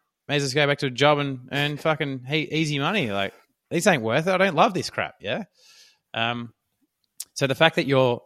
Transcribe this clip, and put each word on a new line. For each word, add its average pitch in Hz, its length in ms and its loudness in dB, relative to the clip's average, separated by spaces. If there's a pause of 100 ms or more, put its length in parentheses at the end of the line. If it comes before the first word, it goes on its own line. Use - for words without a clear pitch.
(280)
may 143 100 -2
as 143 40 0
well 143 60 -2
just 123 80 -6
go 151 100 4
back 143 140 0
to 143 80 -2
a - 20 -2
job 143 300 4
and 135 320 -6
earn 143 260 -2
fucking 143 500 -2
he-, 151 240 -2
easy 151 280 -2
money. 151 320 0
Like, 98 240 -2 (340)
this 170 160 -2
ain't 170 160 4
worth 117 240 0
it. 190 60 0
I 185 80 0
don't 190 160 2
love 190 180 4
this 160 160 -4
crap," 82 320 -6
yeah? 123 220 -6 (720)
Um, 117 360 -6 (840)
so 143 100 0
the 131 80 -2
fact 165 220 4
that 165 100 0
you're, 131 400 2